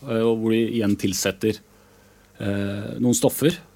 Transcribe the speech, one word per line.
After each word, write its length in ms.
eh, 140
og 160
hvor 120
de 100
igjen 180
tilsetter, 600
eh, 600
noen 140
stoffer 420